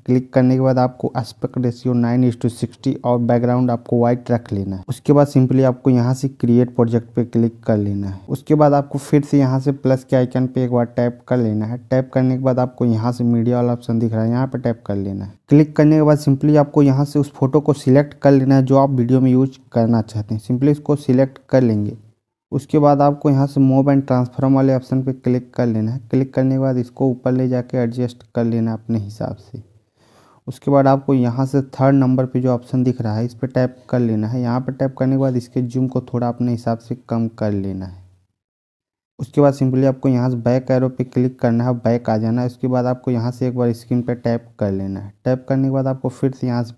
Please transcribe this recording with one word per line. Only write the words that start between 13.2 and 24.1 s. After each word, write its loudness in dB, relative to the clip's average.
मीडिया 0
वाला 0
ऑप्शन -4
दिख -2
रहा -2
है, 0
यहाँ -2
पे -8
टैप -4
कर -4
लेना -6
है। -16
क्लिक 4
करने 4
के 4
बाद 4
simply 2
आपको 2
यहाँ 2
से -2
उस -2
फोटो 0
को 0
सिलेक्ट 2
कर 4
लेना 4
है 4
जो 4
आप 4
वीडियो 2
में 4
यूज़ 0
करना 2
चाहते -8
हैं। -8
simply 0
इसको 0
सिलेक्ट 0
कर 4
लेंगे। 0
उसके -2
बाद 4
आपको 2
यहाँ 2
से 0
move 4
and 2
transform 0